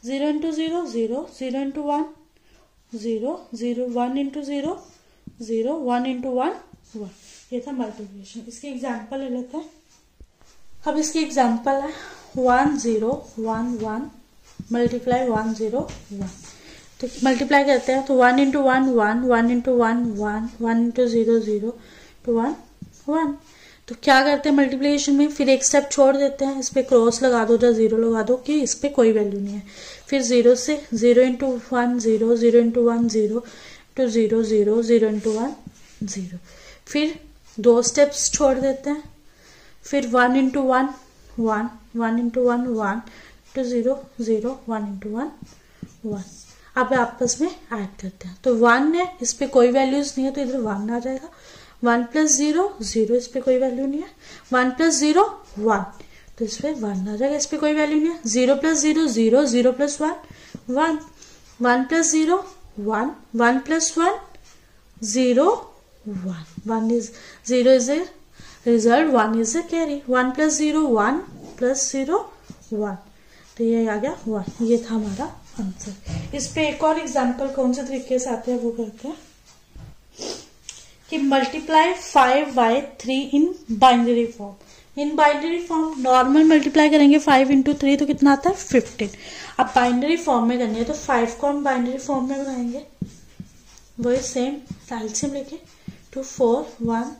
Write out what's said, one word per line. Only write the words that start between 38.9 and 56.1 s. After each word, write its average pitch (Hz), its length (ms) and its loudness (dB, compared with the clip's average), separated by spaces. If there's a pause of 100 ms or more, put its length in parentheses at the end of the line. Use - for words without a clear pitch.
हैं, 302 120 -6 (840)
फिर 269 240 -2
one 247 320 4
into 269 240 0
one 262 240 2 (500)
one, 220 300 -2 (280)
one 233 260 -2
into 240 240 0
one 240 220 2
one, 214 340 -2 (540)
to 262 80 -2
zero 247 380 -2 (180)
zero, 226 480 -2
one 214 180 -6
into 202 280 -10
one 277 160 -6 (760)
one। 202 200 -8 (520)
अब 247 180 0
आपस 240 460 -2
में 330 80 -2
ऐड 214 400 -10 (120)
करते 185 280 -14
हैं, 180 160 -18
तो 254 120 2
वन 247 380 4
है, 349 120 0 (160)
इस 240 100 -4
पे 277 160 -4
कोई 247 240 6
values 269 440 0
नहीं 262 100 -2
है, 269 60 -2
तो 285 80 -6
इधर 262 200 -4
वन 214 300 -4
आ 233 80 -4
जाएगा, 262 300 -8 (560)
वन 240 180 2 (100)
प्लस 302 240 2
ज़ीरो, 302 280 0 (180)
ज़ीरो, 220 320 0
इस 240 140 -2
पे 262 120 -6
कोई 254 180 2
value 262 280 -2
नहीं 285 160 -4
है, - 60 -12 (440)
वन 254 180 2
प्लस 320 280 2
ज़ीरो, 302 240 4 (360)
वन, 208 260 0 (540)